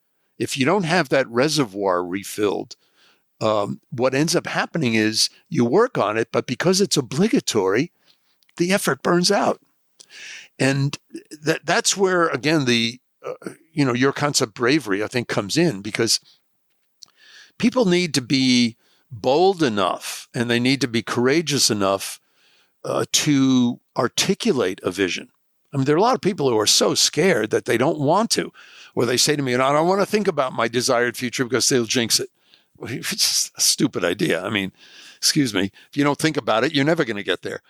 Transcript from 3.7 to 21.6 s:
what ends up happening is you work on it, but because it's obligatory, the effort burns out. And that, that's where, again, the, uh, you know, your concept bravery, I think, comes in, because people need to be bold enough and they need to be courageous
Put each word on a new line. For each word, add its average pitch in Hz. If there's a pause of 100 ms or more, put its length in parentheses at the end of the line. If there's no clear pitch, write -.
what 127
ends 160
up 160
happening 156
is 110 (180)
you 139
work 180
on 107
it, 113
but 120
because 185
it's -
obligatory, 131 (640)
the 175
effort 180
burns 175
out. 147 (960)
And 139 (460)
that, 156
that's 202
where, 185
again, 143
the, 117 (240)
uh, - (380)
you 151
know, 123
your 135
concept 139
bravery, 117
I -
think, 123
comes 104
in, 139
because 110 (1400)
people 247
need 180
to 139
be 123 (340)
bold 156
enough -
and 120
they 120
need 127
to 135
be 113
courageous 139